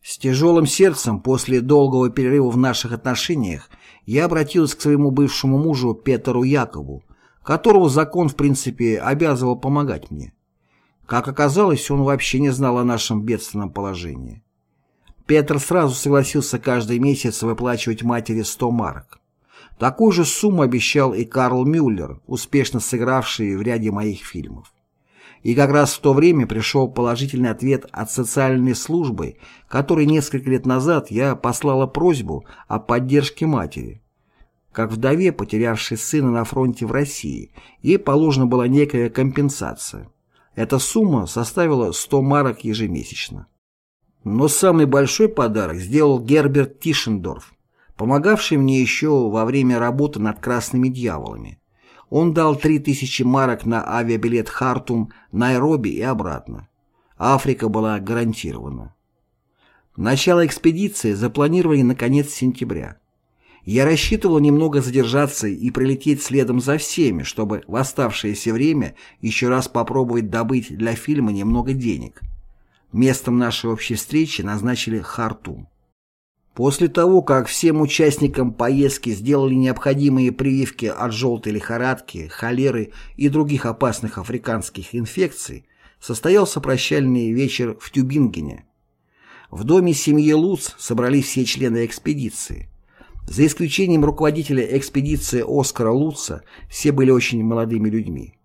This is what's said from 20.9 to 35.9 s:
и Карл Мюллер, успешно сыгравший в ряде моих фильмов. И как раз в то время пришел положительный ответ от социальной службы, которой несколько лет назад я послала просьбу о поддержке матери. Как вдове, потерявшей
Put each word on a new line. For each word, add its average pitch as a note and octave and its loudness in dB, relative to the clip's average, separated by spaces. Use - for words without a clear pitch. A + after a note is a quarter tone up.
и A2+ -2
Карл B2+ 0
Мюллер, A2+ 0
успешно B2 -2
сыгравший A#2 -2
в G2+ -4
ряде A2 -2
моих G#2 -4
фильмов. - -14
И A#2 0
как C#3 4
раз C#3+ 2
в - -10
то C#3+ 4
время D3 4
пришел B2 -2
положительный B2 -2
ответ B2+ -2
от G#2+ -8
социальной B2+ 0
службы, A#2+ -4
которой D3 2
несколько C#3+ 0
лет B2+ 0
назад C3 0
я B2+ 0
послала C3 0
просьбу C3+ -2
о A2 -4
поддержке B2+ 0
матери. D#2 -4
Как A2 -4
вдове, D3 2
потерявшей A2+ -4